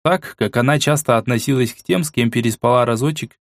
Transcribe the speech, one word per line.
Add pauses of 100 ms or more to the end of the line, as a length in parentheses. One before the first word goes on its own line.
так,
как
она
часто
относилась
к
тем,
с
кем
переспала
разочек, (120)